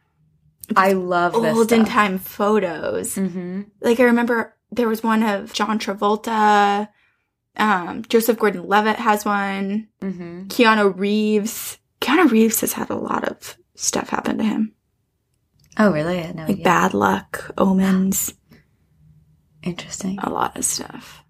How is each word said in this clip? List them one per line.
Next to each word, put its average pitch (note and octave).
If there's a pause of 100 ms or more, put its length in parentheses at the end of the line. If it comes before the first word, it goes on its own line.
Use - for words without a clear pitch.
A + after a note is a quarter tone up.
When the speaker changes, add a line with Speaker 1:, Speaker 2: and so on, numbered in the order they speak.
(760)
Speaker 1:
I F#3+
love F3+
this A3+
Speaker 2:
olden A3+
Speaker 1:
stuff. -
Speaker 2:
time F#3+
photos. G3+
Speaker 1:
Mm-hmm. F#3 (200)
Speaker 2:
Like, A#3
I B3+
remember A#3+ (140)
there A#3
was A3
one A3
of G#3
John G#3+
Travolta. G#3 (680)
Um, F#3
Joseph A3+
Gordon-Levitt G3+
has G#3+
one. G3 (120)
Speaker 1:
Mm-hmm. F3
Speaker 2:
Keanu G#3+
Reeves. G#3+ (220)
Keanu D4+
Reeves A3
has -
had -
a -
lot -
of - (200)
stuff -
happen -
to A3
him. A3 (1040)
Speaker 1:
Oh, G#3+
really? E3
I E3
had E3+
no D#3+
Speaker 2:
Like F#3
Speaker 1:
idea. F#3
Speaker 2:
bad F3+
luck, -
omens. F#3+ (1300)
Speaker 1:
Interesting. F#3+
Speaker 2:
A -
lot -
of -
stuff. -